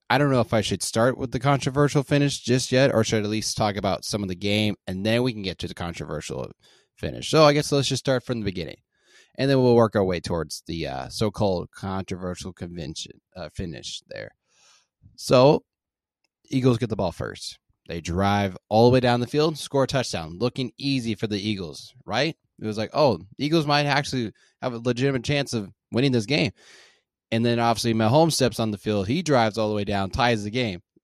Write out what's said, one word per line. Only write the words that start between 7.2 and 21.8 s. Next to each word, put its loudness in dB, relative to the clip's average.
So 4
I 6
guess -2
let's 0
just -4
start -2
from -6
the -6
beginning, -8
and 0
then 4
we'll 6
work 6
our 4
way -2
towards -6
the, -6
uh, -8
so-called -2
controversial -8
convention, -12
uh, -14
finish -10
there. -14
So 4
Eagles 2
get -4
the -6
ball -2
first. -10
They -8
drive 0
all 8
the 6
way 6
down 2
the -4
field, -2
score -2
a -2
touchdown, -4
looking -4
easy -2
for -6
the -2
Eagles, -6